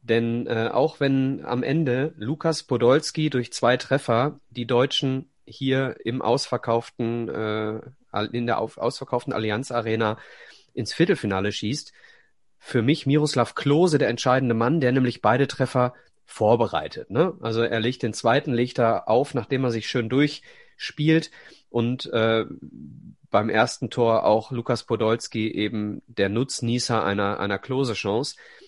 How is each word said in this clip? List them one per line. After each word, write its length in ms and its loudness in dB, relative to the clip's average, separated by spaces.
Denn, 440 0
äh, 240 0
auch 300 0
wenn 420 0
am 200 -4
Ende 540 0
Lukas 460 -2
Podolski 680 2
durch 220 -2
zwei 240 4
Treffer 640 0
die 140 -8
Deutschen 640 0
hier 600 -2
im 160 -4
ausverkauften, 1040 -2
äh, 540 -4
in 160 -4
der 120 0
auf-, 180 -6
ausverkauften 560 -4
Allianz 380 -2
Arena 460 0
ins 200 -6
Viertelfinale 580 0
schießt, 400 -6
für 220 -2
mich 240 0
Miroslav 500 2
Klose 420 4
der 100 4
entscheidende 480 2
Mann, 240 2
der 140 4
nämlich 280 0
beide 260 4
Treffer 460 0
vorbereitet, 840 0
ne? 320 0
Also 200 -2
er 180 0
legt 240 -2
den 100 -2
zweiten, 400 2
legt 260 0
er 300 2
auf, 240 2
nachdem 320 -2
er 60 0
sich 180 -4
schön 200 -2
durchspielt 1200 -2
und, 440 -2
äh, 320 2
beim 200 2
ersten 400 0
Tor 360 2
auch 260 2
Lukas 340 -4
Podolski 680 -2
eben 560 -4
der 220 0
Nutznießer 720 -2
einer, 380 -2
einer 180 -2
Klose-Chance. 760 -4